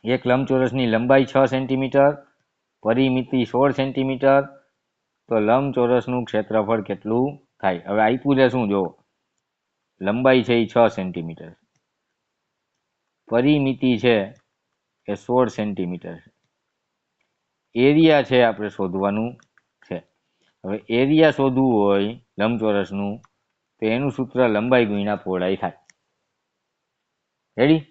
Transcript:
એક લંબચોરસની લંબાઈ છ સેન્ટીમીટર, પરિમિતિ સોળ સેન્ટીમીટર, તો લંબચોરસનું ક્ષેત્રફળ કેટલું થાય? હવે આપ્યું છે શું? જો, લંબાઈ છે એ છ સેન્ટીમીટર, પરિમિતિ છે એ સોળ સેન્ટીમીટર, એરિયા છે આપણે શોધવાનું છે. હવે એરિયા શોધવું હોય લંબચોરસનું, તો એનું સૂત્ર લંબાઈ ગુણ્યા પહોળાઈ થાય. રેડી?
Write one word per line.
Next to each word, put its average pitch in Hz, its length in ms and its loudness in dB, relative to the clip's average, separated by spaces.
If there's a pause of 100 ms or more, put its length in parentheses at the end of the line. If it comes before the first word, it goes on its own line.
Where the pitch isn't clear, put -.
એક 127 260 -2
લંબચોરસની 127 640 0
લંબાઈ 123 380 2
છ - 40 -20 (180)
સેન્ટીમીટર, 135 580 0 (720)
પરિમિતિ 127 640 0
સોળ 135 340 0
સેન્ટીમીટર, 135 640 0 (880)
તો 117 100 -2
લંબચોરસનું 123 880 0
ક્ષેત્રફળ 107 640 -4
કેટલું 110 380 -4 (340)
થાય? 90 260 -2
હવે 104 160 0
આપ્યું 131 360 0
છે 131 100 6
શું? 123 200 -2
જો, 98 140 0 (1160)
લંબાઈ 123 460 2
છે 123 160 2
એ - 20 0
છ 110 100 -16 (220)
સેન્ટીમીટર, 82 540 -10 (1800)
પરિમિતિ 135 640 2 (120)
છે 120 140 4 (920)
એ 104 80 -4
સોળ 123 320 0 (100)
સેન્ટીમીટર, 90 600 -8 (1600)
એરિયા 147 540 4
છે 131 140 2
આપણે 107 260 -2
શોધવાનું 101 600 -4 (560)
છે. 90 120 -10 (680)
હવે 98 140 -8 (220)
એરિયા 151 380 4
શોધવું 135 380 0
હોય 101 420 0 (200)
લંબચોરસનું, 101 760 -2 (640)
તો - 80 -8
એનું 123 260 -2
સૂત્ર 127 360 -6
લંબાઈ 117 440 2
ગુણ્યા 101 320 -4
પહોળાઈ 92 380 -4
થાય. 87 160 -8 (1800)
રેડી? 151 340 4